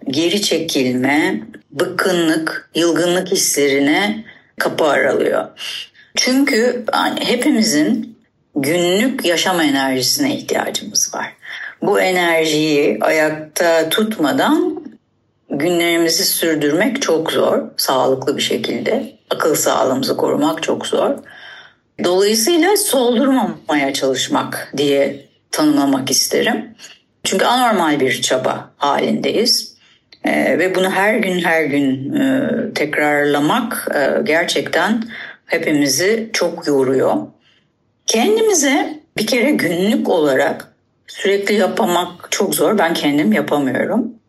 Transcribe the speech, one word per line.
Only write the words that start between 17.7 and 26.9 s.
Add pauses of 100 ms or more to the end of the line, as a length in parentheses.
sağlıklı
bir
şekilde, (180)
akıl
sağlığımızı
korumak
çok
zor. (840)
Dolayısıyla
soldurmamaya
çalışmak
diye (240)
tanımlamak
isterim. (600)